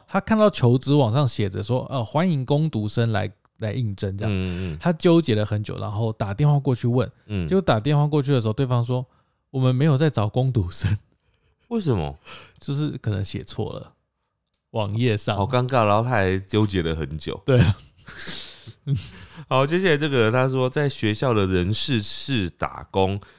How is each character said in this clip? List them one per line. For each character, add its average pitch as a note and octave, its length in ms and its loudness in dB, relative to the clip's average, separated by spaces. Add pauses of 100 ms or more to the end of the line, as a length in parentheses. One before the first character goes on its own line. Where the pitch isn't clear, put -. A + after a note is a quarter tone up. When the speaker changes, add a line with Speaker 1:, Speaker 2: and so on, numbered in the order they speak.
Speaker 1:
他 G3 140 -2
看 A3 160 2
到 G#3+ 120 6
求 B2+ 280 4
职 C3+ 160 0
网 C3+ 180 4
上 C3+ 160 2
写 G#2 220 -2
着 G2 120 -6
说， A#2+ 280 -2
呃 B2+ 140 -4
，“欢 E3 260 0
迎 C#3 160 -2
工 D3 240 0
读 G#2+ 180 -2
生 A#2 240 0
来， G2+ 180 -2 (300)
来 G#2+ 140 -4
应 A2+ 200 -4
征” G2 240 -6
这 G#2 60 -6
样， G#2+ 100 0
Speaker 2:
嗯， - 20 0
嗯， F#2 380 -4
嗯。 D2+ 60 -8
Speaker 1:
他 F3 140 0
纠 E3+ 280 4
结 C3 140 0
了 G#2 100 0
很 G#2 160 -2
久， F2+ 160 -8
然 G#2 140 -6
后 A2 220 -2
打 G2+ 200 -6
电 D3 160 4
话 D3 80 6
过 C3+ 160 0
去 A#2+ 140 -2
问， A#2+ 220 0 (160)
Speaker 2:
嗯。 G2 200 -2
Speaker 1:
结 D#2 100 0
果 F#3+ 60 2
打 C3+ 160 2
电 C#3+ 200 2
话 D3 100 4
过 D3 140 0
去 C3+ 100 0
的 C3+ 80 4
时 A2 80 0
候， A2 60 0
对 C#3 120 -2
方 A#2+ 180 0
说 B2+ 220 -4 (460)
：“我 C3+ 80 -4
们 B2+ 160 2
没 C3 80 2
有 D#3 140 4
在 D#3 120 2
找 G#2 200 0
工 C3 220 0
读 F2 200 0
生。” - 260 0 (720)
Speaker 2:
为 A#3 100 -2
什 D#3 160 0
么？ D2+ 220 -4 (420)
Speaker 1:
就 - 140 -8
是 D3 240 -4
可 - 140 -4
能 G2+ 120 -2
写 - 200 -8
错 - 300 -8
了， - 200 -14 (800)
网 G#2 260 -4
页 A#2 180 2
上。 G#2 220 -2
Speaker 2:
好 G2+ 80 2
尴 B2 220 0
尬， B2 180 2
然 G#2 100 4
后 A2 80 4
他 B2+ 60 -4
还 F#2+ 300 2
纠 G#2+ 260 0
结 F#2+ 160 0
了 D#2+ 140 -2
很 D#2 220 -6
久。 - 280 -10
Speaker 1:
对 B2+ 140 6
啊。 G2 180 4 (1120)
Speaker 2:
<laughs> - 640 -8
好， C3+ 180 2
接 E3+ 120 -2
下 F#3+ 80 2
来 D3+ 100 4
这 D3+ 100 0
个， A#2+ 240 4
他 B2+ 160 2
说 C3 220 0
在 D3 180 0
学 A2 260 0
校 B2+ 200 0
的 G2+ 120 2
人 F#2 280 2
事 A#2 280 0
室 G2+ 480 -4
打 C#2 400 -8
工， G2 300 0 (180)